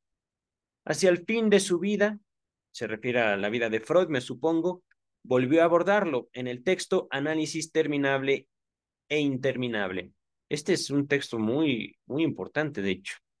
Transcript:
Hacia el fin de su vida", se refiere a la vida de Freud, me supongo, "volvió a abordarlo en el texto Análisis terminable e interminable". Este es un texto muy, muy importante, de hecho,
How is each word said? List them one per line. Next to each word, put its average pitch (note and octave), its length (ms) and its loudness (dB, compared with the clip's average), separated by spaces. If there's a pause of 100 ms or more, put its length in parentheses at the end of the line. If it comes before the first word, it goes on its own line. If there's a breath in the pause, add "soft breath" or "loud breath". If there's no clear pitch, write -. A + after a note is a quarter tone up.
(880)
Hacia D#3+ 220 2
el F3 160 2
fin A3 240 0
de G3 100 6
su F3+ 200 0
vida", G#3 400 0 (520)
se - 140 -8
refiere A#2 360 -2
a G#2 160 2
la G2+ 120 0
vida A2+ 220 0
de A2 80 0
Freud, E3+ 280 2
me C3+ 140 -2
supongo, E3 640 -2 (400)
"volvió B2+ 400 4
a - 20 6
abordarlo E3+ 640 2
en B2+ 140 -8
el B2 180 -8
texto F#3 460 0
Análisis D#3 600 -4
terminable C#3 760 0 (640)
e D3+ 100 0
interminable". A#2+ 920 -2 (360)
Este D3+ 260 -2
es - 180 -2
un C#3+ 160 0
texto C#3 320 -2
muy, A#2+ 640 -2
muy C#3 160 -4
importante, C#3 640 -4
de G2 80 0
hecho, - 240 -8 (240)